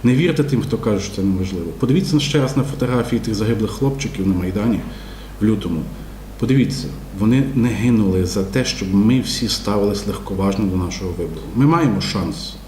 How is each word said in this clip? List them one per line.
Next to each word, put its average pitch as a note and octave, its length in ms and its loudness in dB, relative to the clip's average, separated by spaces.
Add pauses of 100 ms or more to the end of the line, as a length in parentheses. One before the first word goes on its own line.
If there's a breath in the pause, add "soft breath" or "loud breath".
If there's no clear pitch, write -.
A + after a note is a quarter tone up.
Не B2 120 6
вірте D3+ 280 2
тим, C3 180 2
хто A2 160 -2
каже, G2+ 280 0
що - 100 -10
це G2 60 -2
неважливо. F#2 580 0
Подивіться D3+ 400 2
ще C#3+ 220 2
раз B2+ 160 0
на C3+ 60 2
фотографії A#2+ 560 0
тих A2 160 -4
загиблих G#2+ 360 0
хлопчиків B2 560 -2
на F#2+ 60 4
Майдані F#2 460 0 (600 loud breath)
в G#2 40 2
лютому. F#2 360 0 (640 loud breath)
Подивіться, C3 440 2 (320)
вони A#2+ 240 4 (120)
не A#2+ 140 2
гинули G2+ 560 2
за F#2+ 180 -2
те, B2 220 0
щоб F#2+ 300 -2
ми A2+ 260 6
всі - 260 -2
ставились G2+ 600 0
легковажно G2 580 -2
до F#2 120 0
нашого F2+ 340 -4
вибору. E2 300 -6 (140)
Ми B2+ 100 6
маємо D3 360 4
шанс - 540 -4 (120)